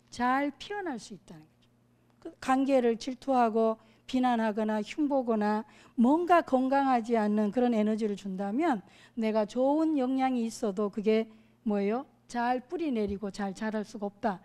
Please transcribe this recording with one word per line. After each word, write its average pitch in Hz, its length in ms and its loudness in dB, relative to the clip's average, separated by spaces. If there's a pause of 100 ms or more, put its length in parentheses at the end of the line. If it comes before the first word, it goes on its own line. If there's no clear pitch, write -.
잘 262 480 0
피어날 359 420 -8
수 - 140 -16
있다는 160 280 -20
거죠. - 280 -20 (500)
그 - 200 -16
관계를 262 580 2
질투하고 226 800 0 (280)
비난하거나 226 800 0
흉보거나 226 840 0 (300)
뭔가 320 460 4
건강하지 262 760 2
않는 208 340 0
그런 247 220 0
에너지를 214 420 0
준다면 202 680 -2 (340)
내가 220 300 0
좋은 285 520 2
영향이 262 480 0
있어도 208 440 -2
그게 220 400 0 (340)
뭐예요? 208 420 0 (220)
잘 240 340 -2
뿌리 320 300 -6
내리고 202 400 -4
잘 196 220 -6
자랄 214 300 -6
수가 202 220 -10
없다. 202 400 -4